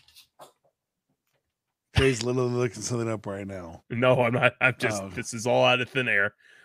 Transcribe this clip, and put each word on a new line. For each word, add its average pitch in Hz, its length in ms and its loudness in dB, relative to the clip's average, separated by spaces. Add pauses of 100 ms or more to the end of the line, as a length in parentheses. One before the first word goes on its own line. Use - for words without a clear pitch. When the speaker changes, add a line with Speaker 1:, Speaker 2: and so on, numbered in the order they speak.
(2000)
Speaker 1:
Trey's 131 260 4
literally 123 300 -2
looking 123 300 -2
something 117 280 -4
up 107 160 -6
right 101 220 -8
now. 85 420 -14
Speaker 2:
No, 127 320 4
I'm 117 120 2
not. 123 260 2
I'm 127 200 2
just, 107 220 -2
Speaker 1:
Oh, 95 40 -8
okay. 95 100 -14
Speaker 2:
this 120 180 -8
is 117 140 -6
all 127 160 4
out 123 160 4
of 120 100 -6
thin 123 200 -2
air. 104 240 0 (320)